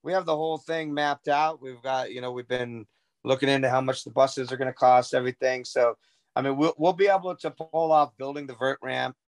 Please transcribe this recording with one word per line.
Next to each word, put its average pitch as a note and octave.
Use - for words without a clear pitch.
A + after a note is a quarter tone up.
we D#3
have F#3+
the D#3+
whole D#3+
thing D#3+
mapped D3
out. D3+
We've B2+
got, C3
you B2
know, B2
we've B2
been A#2+
looking C3
into C3+
how B2+
much C3
the C3+
buses C3
are C3
gonna C3
cost, B2+
everything. B2+
So, A#2+
I B2+
mean, C#3
we'll, D#3
we'll E3
be F#3+
able F#3
to D#3
pull D#3+
off D3+
building C#3+
the C3
vert C3
ramp, B2+